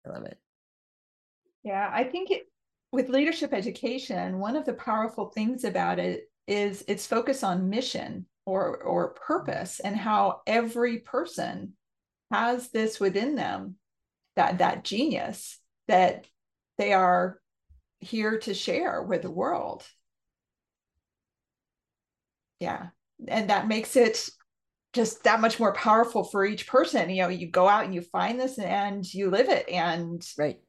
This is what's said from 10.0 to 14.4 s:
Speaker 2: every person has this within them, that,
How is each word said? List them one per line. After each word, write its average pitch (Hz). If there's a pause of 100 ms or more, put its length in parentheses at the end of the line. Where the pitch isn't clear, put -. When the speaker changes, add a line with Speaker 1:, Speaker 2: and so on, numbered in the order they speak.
Speaker 2:
every 233
person - (580)
has 240
this 220
within 202
them, 190 (600)
that, 180